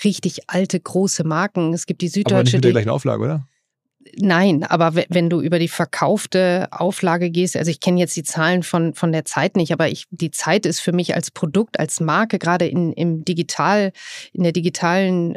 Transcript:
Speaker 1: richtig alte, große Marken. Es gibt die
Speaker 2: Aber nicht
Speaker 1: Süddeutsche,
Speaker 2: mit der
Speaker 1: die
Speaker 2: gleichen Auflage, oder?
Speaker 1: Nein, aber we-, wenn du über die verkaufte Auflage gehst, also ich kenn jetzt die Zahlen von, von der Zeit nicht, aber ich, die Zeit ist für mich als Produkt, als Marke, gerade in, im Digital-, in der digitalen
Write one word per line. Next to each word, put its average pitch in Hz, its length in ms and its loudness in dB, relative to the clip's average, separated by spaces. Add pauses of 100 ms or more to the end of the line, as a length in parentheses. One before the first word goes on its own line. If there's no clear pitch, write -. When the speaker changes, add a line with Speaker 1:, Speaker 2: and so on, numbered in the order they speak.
Speaker 1:
richtig - 440 -2
alte, 180 320 -2
große 185 440 -2
Marken. 165 500 0
Es 175 120 -6
gibt - 140 -6
die 180 60 -2
Speaker 2:
Aber - 20 -4
nicht 170 60 -6
Speaker 1:
Süddeutsche, 123 420 2
Speaker 2:
mit 127 80 4
der 120 60 8
Speaker 1:
die 120 40 6
Speaker 2:
gleichen 107 160 2
Auflage, 110 320 -2
oder? 143 260 -2 (720)
Speaker 1:
Nein, 180 460 4
aber 165 320 2
we-, 175 140 2
wenn 170 200 2
du 170 100 0
über 165 200 0
die 165 80 0
verkaufte 185 1040 0
Auflage 175 580 0
gehst, 175 260 0
also 160 140 0
ich 156 80 -4
kenn 180 180 2
jetzt 175 200 0
die 156 80 -6
Zahlen 165 400 0
von, 165 300 0
von 165 180 0
der 156 120 -2
Zeit 156 320 -2
nicht, 170 160 2
aber 151 160 0
ich, - 220 -6
die 165 220 -6
Zeit 185 340 0
ist 160 140 -2
für 175 120 0
mich 175 220 0
als - 160 -4
Produkt, 185 480 -2
als - 220 -4
Marke, 180 400 0
gerade 170 260 0
in, 170 260 0
im 165 320 -2
Digital-, 185 680 0 (400)
in 185 100 -4
der 170 100 2
digitalen 175 840 0